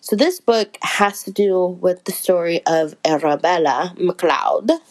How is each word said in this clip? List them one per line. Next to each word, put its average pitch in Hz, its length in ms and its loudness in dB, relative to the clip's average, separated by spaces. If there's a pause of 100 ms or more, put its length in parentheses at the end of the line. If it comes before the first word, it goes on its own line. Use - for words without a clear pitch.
So - 140 -2
this 330 240 0
book 226 420 0
has - 420 -2
to 196 80 -12
do 190 340 2
with 180 400 -2
the 190 60 -8
story 170 560 0
of 160 280 0 (100)
Arabella 156 920 0
McLeod. 175 800 0 (120)